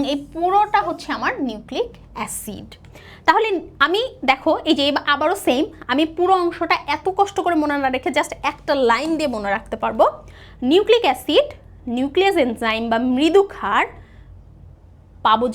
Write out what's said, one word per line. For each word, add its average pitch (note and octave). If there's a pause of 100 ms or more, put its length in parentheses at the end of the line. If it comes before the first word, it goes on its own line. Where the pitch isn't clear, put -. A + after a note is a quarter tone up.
(120)
এই D4 (160)
পুরোটা G4
হচ্ছে D#4+ (100)
আমার C4+ (160)
নিউক্লিক C#4 (280)
অ্যাসিড। G#3+ (580)
তাহলে G#4 (380)
আমি F4+ (300)
দেখো D4 (180)
এই D#4
যে C#4+
এবার C#4+ (100)
আবারও D4+ (100)
সেম, C#4 (280)
আমি C#4 (140)
পুরো F4+ (100)
অংশটা E4+ (200)
এত D4+ (140)
কষ্ট G4
করে F4
মনে D4
না C4
রেখে B3+
just E4+ (200)
একটা - (160)
লাইন B3
দিয়ে D4
মনে G#3
রাখতে A3
পারবো, A3+ (680)
নিউক্লিক G#4+
অ্যাসিড, F#4 (500)
নিউক্লিয়াস E4+
এনজাইম A3+
বা A3+ (180)
মৃদু E4 (120)
ক্ষার G#3+ (1400)
পাবো A3+